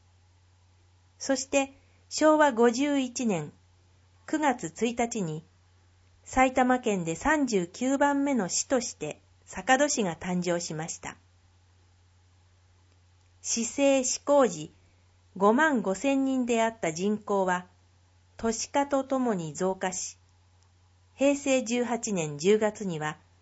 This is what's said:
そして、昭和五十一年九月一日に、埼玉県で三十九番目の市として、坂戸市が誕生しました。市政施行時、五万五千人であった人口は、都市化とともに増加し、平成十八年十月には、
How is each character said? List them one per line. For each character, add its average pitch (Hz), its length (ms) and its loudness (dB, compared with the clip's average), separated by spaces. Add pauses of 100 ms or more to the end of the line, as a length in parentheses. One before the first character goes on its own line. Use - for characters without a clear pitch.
(1200)
そ - 180 -2
し 262 80 -6
て、 269 340 -2 (300)
昭 311 300 4
和 302 140 6
五 233 180 4
十 285 280 0
一 254 280 -4
年 165 260 -2 (720)
九 - 140 -4
月 254 300 0
一 233 300 -4
日 233 220 -2
に、 160 240 -6 (800)
埼 262 300 2
玉 254 240 2
県 208 260 -2
で 165 100 -2
三 294 320 0
十 196 200 0
九 262 320 -2
番 285 260 2
目 285 80 0
の 208 160 0
市 - 180 -4
と 262 140 0
し - 140 -8
て、 - 260 -10 (240)
坂 254 320 0
戸 285 140 2
市 247 120 -2
が 170 140 -2
誕 180 260 -4
生 175 180 -2
し 175 120 -8
ま 160 160 -8
し - 80 -12
た。 139 180 -12 (2250)
市 - 220 -4
政 269 380 2
施 - 200 -4
行 285 260 4
時、 160 240 -10 (640)
五 202 160 4
万 277 300 2
五 190 120 -2
千 269 300 0
人 262 220 0
で 233 160 2
あ 226 60 2
っ 226 120 -8
た 165 140 -2
人 202 240 -2
口 202 260 -2
は、 180 220 -2 (720)
都 226 120 -2
市 - 200 -6
化 285 160 2
と 277 180 -2
と 269 140 -2
も 247 160 0
に 165 180 -6
増 185 220 -2
加 185 180 -6
し、 - 240 -10 (1000)
平 277 200 2
成 269 260 0
十 240 220 -2
八 233 300 -4
年 151 240 -4
十 196 200 4
月 214 280 -4
に 170 120 -4
は、 151 200 -6 (240)